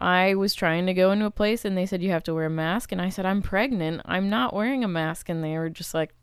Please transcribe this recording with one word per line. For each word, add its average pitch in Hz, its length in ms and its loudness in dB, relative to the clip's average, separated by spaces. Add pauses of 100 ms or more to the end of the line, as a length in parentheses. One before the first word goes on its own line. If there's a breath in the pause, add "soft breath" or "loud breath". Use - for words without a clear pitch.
I 185 340 4
was 196 180 0
trying 170 340 0
to 185 60 0
go 185 180 6
into 208 140 2
a 208 60 -2
place 214 340 0
and 190 120 0
they 185 80 0
said, 190 160 -2
"You 185 100 0
have 165 140 0
to 165 80 -4
wear 160 120 0
a 156 40 0
mask," 160 440 -2
and 180 80 -4
I 180 80 -2
said, 185 160 -4
"I'm 196 160 0
pregnant. 190 640 0
I'm 190 240 -2
not 240 240 0
wearing 240 320 0
a - 20 0
mask," 160 400 -4
and 165 160 -2
they 156 140 -4
were 165 120 -2
just - 240 -10
like, 160 300 -2